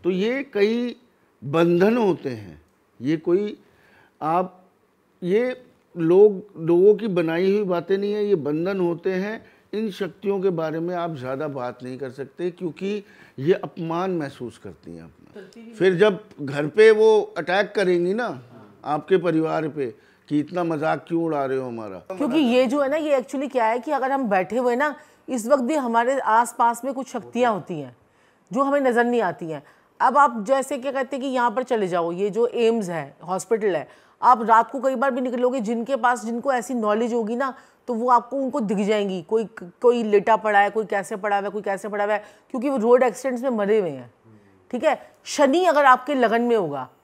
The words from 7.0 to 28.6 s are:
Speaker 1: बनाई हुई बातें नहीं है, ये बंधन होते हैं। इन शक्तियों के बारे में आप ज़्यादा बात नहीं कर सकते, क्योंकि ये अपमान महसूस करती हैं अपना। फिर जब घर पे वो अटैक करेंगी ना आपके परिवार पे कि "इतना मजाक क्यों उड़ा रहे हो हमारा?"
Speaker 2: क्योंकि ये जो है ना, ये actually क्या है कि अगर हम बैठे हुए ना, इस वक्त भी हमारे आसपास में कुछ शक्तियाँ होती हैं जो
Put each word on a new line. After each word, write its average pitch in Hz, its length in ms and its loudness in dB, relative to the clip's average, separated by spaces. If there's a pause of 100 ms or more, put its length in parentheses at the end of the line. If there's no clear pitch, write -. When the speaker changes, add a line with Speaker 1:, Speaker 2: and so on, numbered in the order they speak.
Speaker 1:
बनाई 170 360 0
हुई 202 200 2
बातें 180 340 -2
नहीं 202 160 -2
है, 208 120 -2
ये 202 100 2
बंधन 165 440 -2
होते 175 320 -2
हैं। 202 340 -6 (280)
इन 214 180 -4
शक्तियों 196 500 -4
के 190 80 2
बारे 160 300 -2
में 175 160 -4
आप 170 200 -4
ज़्यादा 135 320 -6
बात 123 360 -8
नहीं 127 140 -10
कर 131 120 -10
सकते, 139 420 -8
क्योंकि 190 520 -8 (360)
ये 156 140 2
अपमान 170 580 -4
महसूस 139 460 -8
करती 85 380 -18
हैं 82 80 -18
अपना। 82 160 -20 (540)
फिर 185 220 2
जब 190 280 4 (180)
घर 143 260 -4
पे 214 240 8
वो 214 460 4
अटैक 180 380 -2
करेंगी 180 380 2
ना 208 300 -6 (420)
आपके 151 320 0
परिवार 160 500 0
पे 143 280 -8 (340)
कि 147 100 0
"इतना 175 240 -4
मजाक 160 440 -2
क्यों 165 160 -2
उड़ा 147 220 -2
रहे 131 120 -2
हो 131 100 -6
हमारा?" 110 480 -12
Speaker 2:
क्योंकि 277 220 -2
ये 254 300 4
जो 285 140 0
है 269 80 0
ना, 294 80 -2
ये 294 220 0
actually 269 320 -6
क्या 240 140 0
है 226 140 0
कि 302 120 -8
अगर 262 200 -2
हम 269 180 -2
बैठे 190 280 0
हुए 247 180 0
ना, 294 200 -2 (340)
इस 226 180 -6
वक्त 269 160 2
भी 277 120 -2
हमारे 247 440 0
आसपास 233 680 0
में 269 80 -6
कुछ 254 180 -10
शक्तियाँ 240 420 -2
होती 170 260 -8
हैं 127 180 -14 (560)
जो 262 100 0